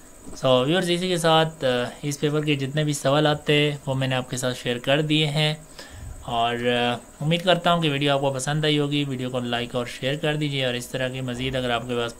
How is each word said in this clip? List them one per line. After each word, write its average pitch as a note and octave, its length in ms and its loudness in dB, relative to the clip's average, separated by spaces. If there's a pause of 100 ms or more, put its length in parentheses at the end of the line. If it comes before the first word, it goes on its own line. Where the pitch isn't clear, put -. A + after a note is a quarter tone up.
(360)
So - 100 -4
व्यूअर्स, C#3+ 440 4
इसी F3 180 0
के F3+ 100 0
साथ, D#3+ 460 2
अ, B2 260 0 (140)
इस C#3+ 140 -4
paper D3+ 280 0
के D3+ 100 2
जितने C3+ 280 -2
भी D3+ 100 0
सवाल C#3+ 340 2
आते D3+ 260 0
हैं D3 340 2
वो C3 80 -2
मैंने C3 200 0
आपके B2+ 220 -4
साथ B2+ 160 -2
share B2 260 -4
कर C#3 220 2
दिए D#3 240 2
हैं D3+ 420 -2 (600)
और, A#2+ 400 0
अ, A#2+ 560 0
उम्मीद E3+ 180 2
करता F3 300 4
हूँ F3 100 2
कि D#3+ 80 2
video C#3 260 2
आपको C#3 160 2
पसंद C#3+ 340 -2
आई D3+ 120 4
होगी। C#3+ 260 0
Video B2+ 260 -4
को B2+ 100 -4
like A#2+ 360 -2
और A#2+ 120 -2
share C3 280 -4
कर D3+ 220 -2
दीजिए C#3 280 -2
और A#2+ 100 0
इस B2 160 -8
तरह B2+ 180 -2
के C3 120 -8
मज़ीद B2+ 340 -4
अगर B2+ 160 -2
आपके A#2+ 240 -2
पास A#2 240 -2